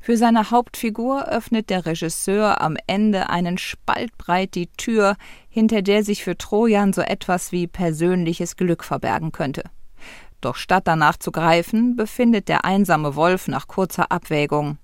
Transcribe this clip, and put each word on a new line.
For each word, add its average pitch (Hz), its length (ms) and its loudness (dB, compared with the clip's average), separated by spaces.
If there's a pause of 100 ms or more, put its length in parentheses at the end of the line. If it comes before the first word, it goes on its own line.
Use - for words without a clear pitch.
Für 233 140 0
seine 226 340 4
Hauptfigur 240 760 -2
öffnet 220 420 -2
der 185 160 -2
Regisseur 190 760 0
am 156 160 -2 (100)
Ende 202 420 2
einen 175 280 -2
Spalt - 600 -6
breit 185 380 -2
die 175 120 -4
Tür, 208 500 0 (320)
hinter 220 320 4
der 202 240 4
sich 208 180 -2
für 180 140 -4
Trojan 208 560 2
so - 80 0
etwas - 500 -2
wie 175 160 -2
persönliches 170 880 -2
Glück 170 300 0
verbergen - 480 -4
könnte. 143 300 -6 (760)
Doch 120 160 -6
statt - 320 0
danach 160 300 4
zu - 160 -8
greifen, 170 640 2
befindet 233 500 2
der 160 160 0
einsame 165 540 2
Wolf 175 320 2
nach 135 180 -4
kurzer - 420 -2
Abwägung 147 760 0